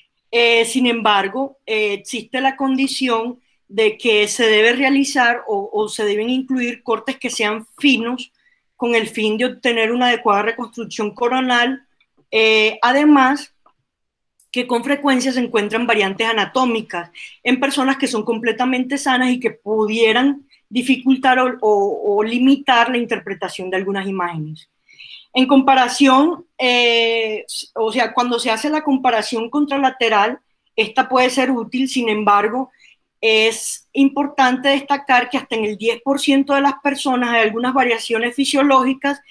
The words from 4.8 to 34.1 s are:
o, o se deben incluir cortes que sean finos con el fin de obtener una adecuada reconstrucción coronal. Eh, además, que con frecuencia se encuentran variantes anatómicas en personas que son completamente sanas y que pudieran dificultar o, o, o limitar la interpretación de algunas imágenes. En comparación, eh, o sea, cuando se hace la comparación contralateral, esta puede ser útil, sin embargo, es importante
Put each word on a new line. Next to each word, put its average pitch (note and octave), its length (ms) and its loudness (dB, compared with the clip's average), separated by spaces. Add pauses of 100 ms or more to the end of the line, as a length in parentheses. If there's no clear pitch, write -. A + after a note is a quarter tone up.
o, G#3 260 -6
o G#3+ 160 -2
se G#3+ 160 -4
deben G#3 240 -2
incluir B3+ 540 -4
cortes A#3+ 340 -4
que A#3+ 140 -8
sean A3 340 -4 (140)
finos B3 520 0 (440)
con A#3+ 180 -2
el A3 140 0
fin G#3+ 320 -2
de D4 60 0
obtener A#3 460 -2
una B3 180 0
adecuada A3 340 0
reconstrucción A3 720 -6
coronal. B3 720 -2 (420)
Eh, A3 540 2
además, C#4 720 4 (960)
que B3 160 -4
con A#3+ 160 -2
frecuencia C4+ 480 0
se B3+ 80 -2
encuentran A3+ 480 -2
variantes G#3 400 0
anatómicas A3 840 -2 (320)
en B3 180 0
personas C4+ 380 -2
que C4 100 -2
son G#3+ 160 -4
completamente B3 760 -2
sanas B3+ 320 0
y B3 80 -2
que A#3 100 -4
pudieran A3 960 0 (260)
dificultar B3+ 680 2
o, B3+ 220 0
o, G3+ 560 0
o G#3 80 2
limitar B3 680 2
la B3+ 80 -2
interpretación G3 720 -6
de F#3 80 -2
algunas F#3+ 300 -4
imágenes. E3+ 640 -8 (640)
En C4 120 2
comparación, C4+ 1000 4 (120)
eh, A#3 880 0 (300)
o A3 160 -2
sea, A#3 220 -2
cuando A#3+ 260 0
se A#3+ 100 -4
hace A3 200 -2
la D4+ 120 -2
comparación B3 680 0
contralateral, C4 920 0 (360)
esta A3+ 320 0
puede B3+ 220 2
ser B3+ 220 0
útil, B3+ 360 -4
sin A#3+ 220 -2
embargo, G#3+ 600 0 (480)
es A3 760 0
importante C4+ 760 2